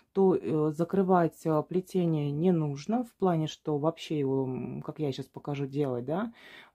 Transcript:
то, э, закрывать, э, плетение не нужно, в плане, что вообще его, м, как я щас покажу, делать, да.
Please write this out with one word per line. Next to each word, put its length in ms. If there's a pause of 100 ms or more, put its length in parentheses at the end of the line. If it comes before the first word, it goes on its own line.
(120)
то, 240
э, 400
закрывать, 720
э, 220
плетение 640
не 200
нужно, 520
в 120
плане, 320
что 320
вообще 400
его, 260
м, 380
как 160
я 120
щас 140
покажу, 400
делать, 400
да. 260 (440)